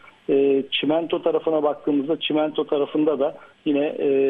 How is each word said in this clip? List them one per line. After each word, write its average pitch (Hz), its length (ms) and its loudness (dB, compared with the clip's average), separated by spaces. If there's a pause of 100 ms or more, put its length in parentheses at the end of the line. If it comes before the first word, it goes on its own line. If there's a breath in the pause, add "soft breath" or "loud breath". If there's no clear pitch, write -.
(280 loud breath)
E, 139 420 2
çimento 160 500 -2
tarafına 156 420 0
baktığımızda 147 560 0
çimento 151 440 -2
tarafında 151 560 0
da 151 180 -2 (280 loud breath)
yine, 147 340 0
e, 147 100 0 (200)